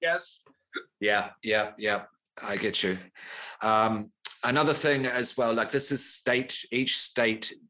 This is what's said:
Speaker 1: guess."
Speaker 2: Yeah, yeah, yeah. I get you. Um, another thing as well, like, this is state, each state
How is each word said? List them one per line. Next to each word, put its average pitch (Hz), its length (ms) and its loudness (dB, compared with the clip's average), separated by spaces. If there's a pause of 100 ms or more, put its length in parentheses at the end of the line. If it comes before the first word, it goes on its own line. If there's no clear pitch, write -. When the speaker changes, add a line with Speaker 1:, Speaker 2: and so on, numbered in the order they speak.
Speaker 1:
guess." 170 380 -4 (600)
Speaker 2:
Yeah, 104 300 2 (140)
yeah, 107 340 0
yeah. 104 280 -2 (360)
I 101 160 -4
get 101 240 0
you. 92 160 0 (640)
Um, 110 500 2 (320)
another 147 300 4
thing 139 320 2
as 123 320 -2
well, 117 160 2
like, 113 160 0
this 139 220 0
is - 220 2
state, - 580 0
each 127 260 2
state 110 540 0 (180)